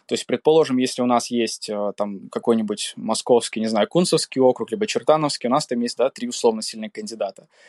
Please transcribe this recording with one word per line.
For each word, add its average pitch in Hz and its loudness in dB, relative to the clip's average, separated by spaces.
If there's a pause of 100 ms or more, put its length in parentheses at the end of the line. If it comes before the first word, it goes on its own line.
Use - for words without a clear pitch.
То - -6
есть, - -4
предположим, 135 4
если 127 0
у - 2
нас 120 2
есть, 117 -2
э, 104 -4
там 101 -6
какой-нибудь 110 0
московский, 110 0
не 110 -2
знаю, 110 0
Кунцевский 165 0
округ, 127 2
либо 104 -2
Чертановский, 151 0
у - -2
нас 147 0
там 120 -4
есть, 120 -6
да, 123 2
три 120 -8
условно 113 0
сильных 110 -10
кандидата. 107 -10 (220)